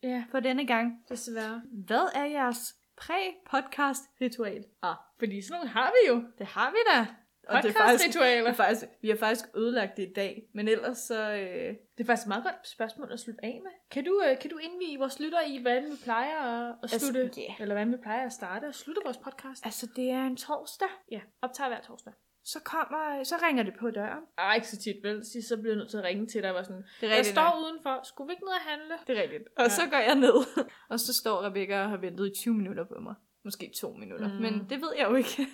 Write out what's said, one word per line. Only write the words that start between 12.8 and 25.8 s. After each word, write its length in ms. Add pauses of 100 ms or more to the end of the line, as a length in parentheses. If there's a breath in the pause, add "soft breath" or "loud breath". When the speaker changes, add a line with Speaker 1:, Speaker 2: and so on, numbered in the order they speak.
Speaker 1:
at 80
slutte 260
af 180
med. 80 (200)
Kan 140
du, 240
øh, 100
kan 100
du 80
indvie 420
vores 200
lyttere 300
i, 120
hvordan 240
vi 180
plejer 380
at, 280
at 60 (180)
Speaker 2:
Altså, 140
Speaker 1:
slutte, 340
Speaker 2:
ja. 180
Speaker 1:
eller 160
hvordan 160
vi 60
plejer 280
at 80
starte 320
og 100
slutte 300
vores 120
podcast? 480
Speaker 2:
Altså, 300
det 140
er 160
en 120
torsdag. 500 (240)
Speaker 1:
Ja, 100 (200)
optager 260
hver 140
torsdag. 320 (300)
Speaker 2:
Så 200
kommer, 600
så 120 (120)
ringer 160
det 160
på 120
døren. 320 (140)
Speaker 1:
Ej, 180
ikke 120
så 100
tit, 260
vel? 220
Så, 220
så 100
bliver 160
jeg 40
nødt 120